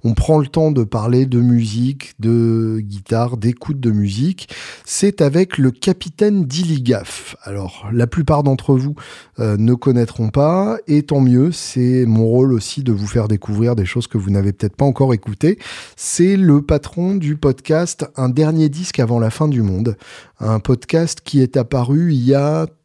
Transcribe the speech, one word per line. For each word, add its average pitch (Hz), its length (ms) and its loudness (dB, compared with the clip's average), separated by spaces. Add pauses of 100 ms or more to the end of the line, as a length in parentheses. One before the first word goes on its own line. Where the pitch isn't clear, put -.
on 117 100 2
prend 156 240 2
le 139 80 2
temps 156 240 0
de 131 140 2
parler 120 420 0
de 123 140 2
musique, 120 800 0
de 113 580 0
guitare, 113 580 -4
d'écoute 123 440 -4
de 117 100 0
musique. 104 580 -2 (360)
C'est - 360 -2
avec 165 380 2
le 131 140 2
capitaine 190 720 0
Dilly 156 360 -2
Gaff. 120 640 -4
Alors, 101 500 -10
la 120 140 2
plupart 147 380 0
d'entre 135 320 2
vous, 139 180 -2 (460)
euh, 107 160 0
ne 113 180 4
connaîtront 120 540 0
pas 185 580 0
et 147 160 2
tant 147 180 0
mieux, 127 300 4
c'est 127 560 0
mon 113 200 4
rôle 127 260 4
aussi 123 320 -4
de 120 80 0
vous 101 160 -2
faire 110 180 0
découvrir 107 480 -2
des 101 100 0
choses 117 220 -4
que - 100 -8
vous 101 140 -2
n'avez 98 220 0
peut-être 98 240 -4
pas 139 80 0
encore 135 280 2
écoutées. 147 460 -2 (380)
C'est 190 400 0
le 151 260 4
patron 170 540 -2
du 151 180 -2
podcast 151 800 -2
Un 127 140 -2
dernier 156 400 2
disque 156 320 -6
avant 120 180 2
la 113 120 2
fin 156 180 -2
du 127 140 0
monde, 101 340 -2 (420)
un 110 220 0
podcast 160 640 -2
qui 143 160 0
est 127 160 0
apparu 139 560 0
il 123 120 0
y 131 80 4
a 151 340 0 (180)